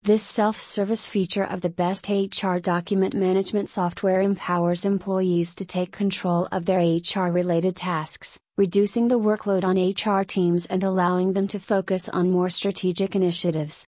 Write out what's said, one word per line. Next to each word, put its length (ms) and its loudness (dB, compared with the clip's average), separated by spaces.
This 200 2
self-service 840 -2
feature 360 0
of 160 -6
the 100 -2
best 400 -2
H 320 0
R 160 0
document 560 0
management 560 0
software 500 0
empowers 640 0
employees 720 0
to 100 -8
take 280 -4
control 580 0
of 140 -4
their 160 2
H 360 2
R 140 0
related 460 0
tasks, 640 -6
reducing 520 2
the 100 4
workload 460 0
on 140 2
H 280 0
R 180 2
teams 420 2
and 180 -2
allowing 480 2
them 160 0
to 100 -6
focus 500 -2
on 220 2
more 200 2
strategic 640 -2
initiatives. 800 0